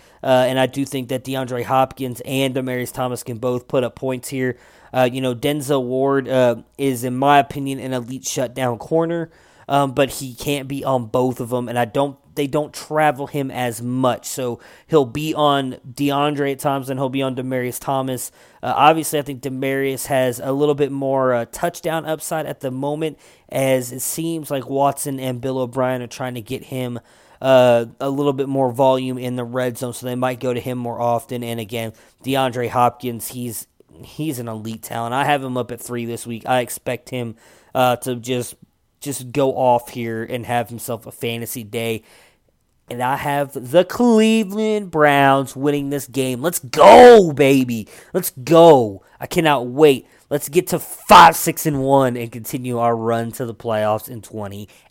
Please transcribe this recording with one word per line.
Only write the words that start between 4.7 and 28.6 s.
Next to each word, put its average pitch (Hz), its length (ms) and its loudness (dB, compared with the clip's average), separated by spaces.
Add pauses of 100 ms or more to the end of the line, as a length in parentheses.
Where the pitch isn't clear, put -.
Uh, 127 160 2
you 131 120 -6
know, 127 120 -2
Denzel 139 500 -2
Ward, 131 440 0
uh, 123 300 2 (200)
is, 131 280 -2
in 123 100 -4
my 143 240 6
opinion, 139 400 -4
an 127 140 -6
elite 123 320 -8
shutdown 123 540 -4
corner, 165 520 -2 (380)
um, 139 240 0
but 131 160 2
he 127 240 -10
can't 139 340 -6
be 135 160 -8
on 131 220 -2
both 127 340 -2
of 120 100 -8
them, 120 200 -4
and 120 100 -4
I 120 60 2
don't, 139 320 -2 (180)
they 147 120 -2
don't 147 260 -4
travel 151 540 0
him 139 220 -6
as 120 320 -6
much. 123 440 -2
So 123 340 -8 (280)
he'll 147 180 4
be 151 280 -6
on 139 440 0 (120)
DeAndre 143 600 -2
at 131 80 -8
times, 139 300 -4
and 131 100 -6
he'll 135 100 -2
be 135 120 -4
on 135 140 -4
Demaryius 127 440 -6
Thomas. 131 520 -4 (300)
Uh, 120 140 -4
obviously, 156 440 2
I - 20 -4
think 135 200 -10
Demaryius 135 640 -4
has 127 360 0
a 135 80 -4
little 147 240 0
bit 139 160 -2
more, 135 420 0
uh, 117 120 -2
touchdown 165 600 -6
upside 156 400 -6
at 139 140 -10
the 135 120 -6
moment, 147 460 -6 (300)
as 131 460 -2
it 131 80 -10
seems 165 500 -6
like 135 180 -6
Watson 139 480 -2
and 127 220 -6
Bill 131 200 -4
O'Brien 127 420 -2
are 120 60 -12
trying 127 280 -10
to 120 60 -10
get 123 240 -10
him, 123 340 -8 (400)
uh, 123 460 6 (140)
a 135 100 -4
little 143 240 0
bit 135 160 -4
more 135 220 0